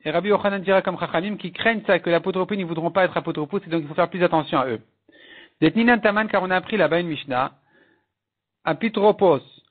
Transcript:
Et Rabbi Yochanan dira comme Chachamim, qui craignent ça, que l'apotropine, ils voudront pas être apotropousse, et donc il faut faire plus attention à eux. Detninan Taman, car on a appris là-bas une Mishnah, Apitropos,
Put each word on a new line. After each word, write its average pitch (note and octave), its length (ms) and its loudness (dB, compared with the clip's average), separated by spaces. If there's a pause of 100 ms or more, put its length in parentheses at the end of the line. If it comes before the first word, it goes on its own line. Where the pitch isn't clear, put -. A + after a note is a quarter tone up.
Et D#3 80 -4
Rabbi F3 180 0
Yochanan G3 320 0
dira F#3+ 200 2
comme F3+ 160 -4
Chachamim, F3 380 -4
qui F3 160 -10
craignent A3 340 -2
ça, F3+ 140 2
que F3 100 -4
l'apotropine, F#3 520 0
ils F3+ 40 -4
voudront E3 260 -4
pas F#3 120 2
être E3 140 0
apotropousse, D#3 500 -4
et - 20 -16
donc E3 120 -2
il D3 60 -10
faut D3+ 60 -14
faire E3+ 160 0
plus F3 140 -2
attention D#3+ 360 0
à C3 80 0
eux. A2+ 120 -4 (800)
Detninan A3+ 400 4
Taman, G#3+ 300 0
car G3 120 2
on F#3 80 -4
a F#3 60 2
appris F#3 220 -2
là-bas E3 240 2
une F3 60 -4
Mishnah, C#3 440 -4 (1120)
Apitropos, G3 800 2 (300)